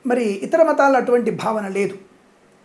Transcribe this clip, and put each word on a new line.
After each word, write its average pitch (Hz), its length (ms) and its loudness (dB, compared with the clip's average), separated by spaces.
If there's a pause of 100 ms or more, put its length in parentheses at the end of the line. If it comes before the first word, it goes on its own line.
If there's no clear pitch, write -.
మరి 247 180 0
ఇతర 220 380 0
మతాల్లో 277 380 4
అటువంటి 240 300 0
భావన 202 380 -4
లేదు. 190 300 -4 (680)